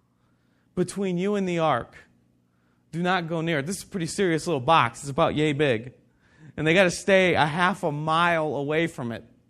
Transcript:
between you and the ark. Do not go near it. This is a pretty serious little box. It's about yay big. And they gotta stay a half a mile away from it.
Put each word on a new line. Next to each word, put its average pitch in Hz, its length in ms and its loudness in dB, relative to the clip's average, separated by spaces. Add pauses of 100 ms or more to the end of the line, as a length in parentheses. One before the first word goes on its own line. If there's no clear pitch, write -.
(760)
between 185 420 -4
you 202 200 -2
and 190 120 -2
the 170 120 -2
ark. 131 340 0 (960)
Do 165 120 -6
not 180 260 -2
go 165 120 -4
near 160 200 0
it. 135 60 -4
This 190 100 -6
is - 80 -12
a - 20 -20
pretty - 200 -6
serious 165 400 0
little 156 140 -2
box. 127 400 4
It's 143 100 -10
about 139 260 0
yay 151 160 2
big. 131 400 0 (640)
And 147 100 -2
they 165 80 4
gotta 185 160 4
stay 185 440 4
a 135 120 4
half 180 380 0
a 156 80 0
mile 156 640 0
away 151 320 0
from 123 240 -8
it. 110 100 -10 (280)